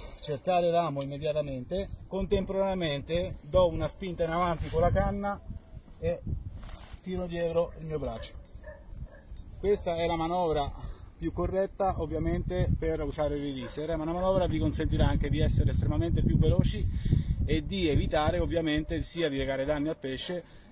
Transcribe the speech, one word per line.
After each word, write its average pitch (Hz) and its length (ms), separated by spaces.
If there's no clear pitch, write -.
cercare 175 480
l'amo 165 320
immediatamente, 147 880
contemporaneamente 185 1400
do 175 260
una 156 200
spinta 175 360
in 165 60
avanti 165 400
con 160 120
la 170 100
canna 202 500
e 165 240
tiro 185 240
dietro 170 540
il 160 80
mio 156 100
braccio. 117 360
Questa 190 380
è 165 100
la 170 100
manovra 165 560
più 160 160
corretta 185 680
ovviamente 165 760
per 160 240
usare 147 360
il 143 40
releaser, 143 560
ma 156 60
una 160 100
manovra 185 320
vi 156 140
consentirà 151 480
anche 143 240
di 151 80
essere - 320
estremamente - 500
più - 160
veloci - 840
e 151 160
di 175 240
evitare 160 520
ovviamente 156 640
sia 165 260
di 135 80
recare 135 280
danni 147 220
al 160 100
pesce 139 460